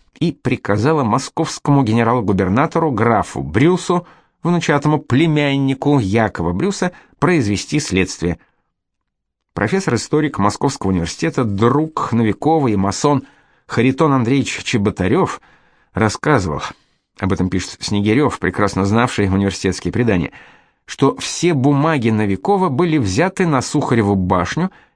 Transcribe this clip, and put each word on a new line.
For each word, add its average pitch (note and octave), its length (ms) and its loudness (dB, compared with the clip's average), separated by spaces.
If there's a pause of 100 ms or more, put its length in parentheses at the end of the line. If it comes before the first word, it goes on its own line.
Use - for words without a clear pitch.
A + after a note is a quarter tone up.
(200)
и E3 120 0
приказала B2+ 720 -2
московскому C#3 800 0
генерал-губернатору A2+ 1080 0
графу A2+ 500 0
Брюсу, E3+ 680 0 (360)
внучатому D#3 560 0
племяннику C#3 1000 0
Якова F#2+ 540 0
Брюса, F3+ 400 -2 (260)
произвести D3 600 0
следствие. F2 600 -2 (1120)
Профессор-историк D3 840 -2
Московского G2+ 540 -2
университета, F#2+ 520 -2
друг A#2+ 720 0
Новикова B2+ 540 2
и G#2+ 80 2
масон G2+ 480 0 (420)
Харитон C3 480 0
Андреевич B2+ 500 0
Чеботарёв G#2+ 760 0 (520)
рассказывал, G2+ 680 -2 (580)
об F#2+ 140 0
этом F#2 160 0
пишет - 300 -4
Снегирёв, G#2+ 600 0
прекрасно G#2 460 -2
знавший G#2+ 420 0
университетские F#2+ 640 -2
предания, G2+ 400 0 (540)
что - 320 0
все - 360 -2
бумаги C#3 560 2
Новикова A2 600 0
были D#3 280 0
взяты D3+ 500 0
на C#3 140 2
Сухареву A2+ 540 0
башню, F#2 560 -2 (240)